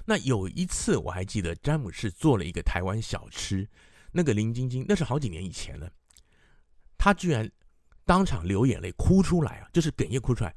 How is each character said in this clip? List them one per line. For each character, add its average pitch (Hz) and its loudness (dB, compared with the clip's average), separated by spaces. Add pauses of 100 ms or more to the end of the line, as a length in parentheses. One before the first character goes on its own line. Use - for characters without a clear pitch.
那 214 2
有 113 0
一 175 -4
次 - 0
我 87 -4
还 92 -6
记 101 -4
得 85 -4
詹 147 0
姆 107 -8
士 104 -6
做 139 4
了 85 -2
一 85 -8
个 85 -6
台 - 0
湾 95 -4
小 - -8
吃， 98 -4 (440)
那 175 0
个 135 2
林 107 0
晶 127 -4
晶， 127 -6
那 208 4
是 170 0
好 156 -2
几 139 -2
年 85 -10
以 95 -8
前 - -12
了， 85 -12 (1040)
他 202 6
居 180 -2
然 113 0 (540)
当 185 4
场 95 -2
流 98 2
眼 95 0
泪 92 -8
哭 190 6
出 170 2
来 - -2
啊， - -20
就 170 2
是 151 0
哽 - -2
咽 127 -2
哭 123 0
出 - -2
来， 87 -6